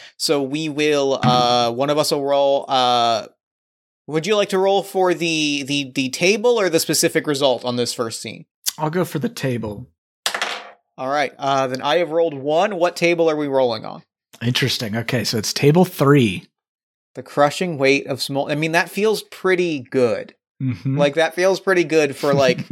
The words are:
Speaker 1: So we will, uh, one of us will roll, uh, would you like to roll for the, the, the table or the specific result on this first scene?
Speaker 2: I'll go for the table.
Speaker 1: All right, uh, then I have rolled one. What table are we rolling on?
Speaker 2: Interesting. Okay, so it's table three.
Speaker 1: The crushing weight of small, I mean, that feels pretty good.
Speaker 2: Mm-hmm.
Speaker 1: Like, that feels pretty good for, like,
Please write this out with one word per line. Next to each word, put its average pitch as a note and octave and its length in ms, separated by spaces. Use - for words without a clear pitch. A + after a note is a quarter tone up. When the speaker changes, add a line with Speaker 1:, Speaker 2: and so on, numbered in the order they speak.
Speaker 1:
So C#3+ 260
we D3+ 280
will, C#3+ 520
uh, B2 500
one C#3 180
of D3 80
us D3 120
will D3 140
roll, C#3 440
uh, A#2+ 580
would D#3 200
you G#3+ 100
like G3+ 140
to F#3+ 80
roll G3 240
for F#3 300
the, D#3 520
the, C#3 300
the C3+ 160
table A3 500
or F#3 100
the D#3+ 100
specific D#3+ 460
result C3+ 380
on B2 120
this A#2+ 160
first A2+ 300
scene? - 240
Speaker 2:
I'll D#3 120
go F3 140
for D#3+ 140
the A3+ 120
table. A#2 580
Speaker 1:
All C3 120
right, C#3+ 300
uh, C3+ 280
then B2+ 160
I D3+ 160
have D#3+ 140
rolled E3 220
one. D#3+ 420
What F3 200
table E3+ 320
are D3+ 80
we D3 120
rolling B2+ 360
on? G#2 180
Speaker 2:
Interesting. A#2 560
Okay, A#2 280
so - 140
it's - 140
table D#3 320
three. C3+ 640
Speaker 1:
The B2+ 80
crushing D3 560
weight C#3 300
of C3+ 120
small, C#3 300
I D3 60
mean, D#3+ 160
that F3 180
feels G#3 320
pretty F3+ 580
good. A2+ 540
Speaker 2:
Mm-hmm. C3+ 380
Speaker 1:
Like, C#3+ 160
that D#3+ 220
feels F3+ 240
pretty F3+ 240
good D3+ 320
for, C#3+ 180
like, C3 240